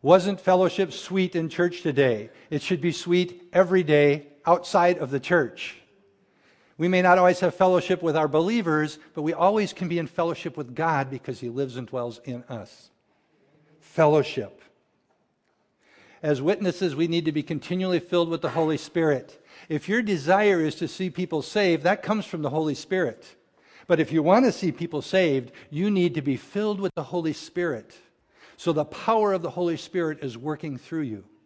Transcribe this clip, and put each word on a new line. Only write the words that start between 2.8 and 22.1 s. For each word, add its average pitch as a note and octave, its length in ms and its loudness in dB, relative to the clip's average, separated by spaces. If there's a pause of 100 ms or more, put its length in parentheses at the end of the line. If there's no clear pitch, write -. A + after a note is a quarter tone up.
be E3 120 -2
sweet F3+ 600 -2
every F#3 300 4
day D3 460 4 (180)
outside F3+ 520 2
of C#3 120 -6
the C3+ 100 -2
church. - 640 -2 (960)
We E3 100 0
may F#3 120 4
not F3+ 180 8
always F3+ 220 6
have F3+ 140 0
fellowship F3+ 480 2
with D#3 140 0
our D#3 120 2
believers, D#3+ 680 0 (160)
but D#3 80 -6
we D#3 100 -2
always F#3+ 400 2
can F3+ 160 -6
be E3+ 100 -2
in D#3+ 80 -4
fellowship E3 500 -4
with B2+ 180 -10
God D3+ 340 0
because B2+ 320 -10
he B2 80 -8
lives B2+ 280 -6
and B2+ 100 -10
dwells A#2+ 380 -8
in B2 200 -10
us. - 460 -16 (920)
Fellowship. D3 800 0 (1600)
As D3 200 0
witnesses, F3+ 520 0
we D#3+ 140 0
need E3+ 160 0
to D#3 80 0
be D3+ 100 -2
continually F3+ 580 -2
filled F3 280 0
with E3 140 -4
the C#3+ 80 -4
Holy D#3+ 260 0
Spirit. D3+ 680 -2 (260)
If D#3 200 -6
your A3+ 140 0
desire F#3+ 580 2
is D#3 160 -2
to D#3+ 120 -6
see F#3 200 -6
people E3 320 -4
saved, E3+ 440 0
that G3 180 2
comes G#3 240 -4